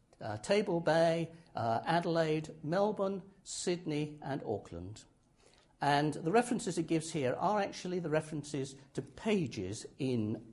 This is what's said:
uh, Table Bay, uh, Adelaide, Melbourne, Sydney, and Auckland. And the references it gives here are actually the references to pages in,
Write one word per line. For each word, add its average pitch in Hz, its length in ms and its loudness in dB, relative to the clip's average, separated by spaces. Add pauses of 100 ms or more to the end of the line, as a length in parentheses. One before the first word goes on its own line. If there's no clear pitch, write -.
(220)
uh, 107 160 -4
Table 202 420 2
Bay, 165 480 4 (280)
uh, 113 300 2
Adelaide, 165 640 2 (120)
Melbourne, 196 600 0 (200)
Sydney, 151 800 -4
and 143 240 -4
Auckland. 101 560 -6 (800)
And 147 340 4
the 160 160 -4
references 208 480 2
it 165 80 0
gives 160 240 0
here 135 280 0
are 208 220 2
actually 180 380 -4
the 170 100 -4
references 147 640 -2 (200)
to 175 80 -4
pages 120 840 -2 (140)
in, 117 420 0 (120)